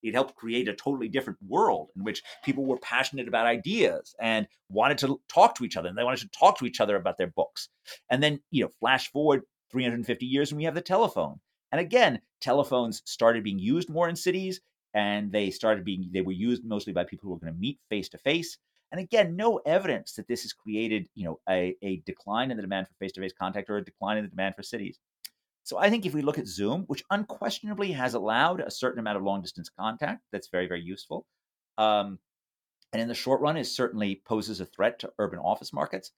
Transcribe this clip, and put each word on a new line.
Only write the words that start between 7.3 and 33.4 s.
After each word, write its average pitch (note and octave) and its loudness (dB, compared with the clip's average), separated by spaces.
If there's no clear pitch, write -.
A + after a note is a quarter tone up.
books. - -2
And B2+ 2
then, D3 2
you A#2 4
know, - -4
flash B2+ 2
forward C#3+ 4
three B2+ -2
hundred A#2+ -2
fifty A#2+ -2
years C#3 0
and D3+ -6
we D3+ -4
have D#3+ 0
the F3 -4
telephone. F3 0
And D3+ 2
again, F3 4
telephones B2+ 2
started A#2 4
being G2+ -2
used C3 0
more E3 2
in E3+ -2
cities, F#3 -2
and G#2 0
they G2+ 0
started G#2 0
being, F#2 -4
they F#2+ 0
were F#2+ -2
used A#2+ 0
mostly G#2 -4
by F2+ 2
people G2 -14
who F#2 -6
were E2 -12
gonna E2 -8
meet G2+ -6
face G#2 -4
to - -18
face. E3 -2
And F3+ -6
again, F#3 2
no G#3+ 2
evidence E3 0
that - -12
this A#2+ -2
has G#2+ -10
created, G#2+ -2
you G2+ -8
know, D#2+ -6
a, F2+ 2
a G2 -4
decline A2+ -4
in A#2 -6
the G#2+ -8
demand F#2+ -4
for - -20
face-to-face F#2+ -6
contact F#2+ -6
or G#2 -2
a G2 -6
decline G#2 -4
in G#2+ -2
the F#2+ -10
demand F#2+ -2
for G2+ -16
cities. G2+ -10
So - -6
I G3 6
think G#3+ 0
if D3 -4
we D3+ 0
look C#3 0
at E3+ -4
Zoom, G#2+ -2
which D3 -6
unquestionably G3+ -4
has B2+ -2
allowed B2 2
a C#3+ -6
certain B2 -2
amount G#2+ -2
of F#2+ -2
long-distance F#2+ -4
contact, A#2 -4
that's G2+ -8
very, F2+ -2
very F2 -6
useful. F2 -10
Um, G#2 2
and A2+ -2
in A#2 -2
the A#2+ -6
short C3 0